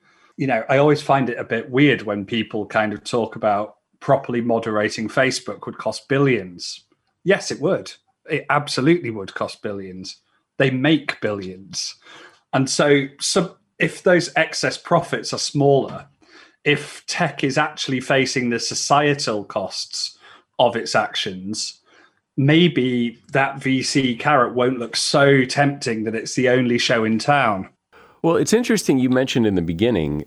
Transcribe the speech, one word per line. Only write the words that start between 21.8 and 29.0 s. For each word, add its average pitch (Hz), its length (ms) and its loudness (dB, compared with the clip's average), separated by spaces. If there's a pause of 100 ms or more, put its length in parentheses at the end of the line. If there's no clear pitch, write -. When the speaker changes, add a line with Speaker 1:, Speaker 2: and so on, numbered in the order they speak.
Speaker 1:
maybe 131 800 2 (140)
that 135 260 0
V 131 240 0
C 127 320 0
carrot 120 400 2
won't 123 240 0
look 117 160 -8
so 139 500 4
tempting 131 600 -2
that 110 100 -4
it's 110 220 -8
the 127 120 4
only 123 300 4
show 120 240 0
in 110 160 2
town. 113 500 2 (540)
Speaker 2:
Well, 165 140 2
it's - 160 2
interesting 214 480 2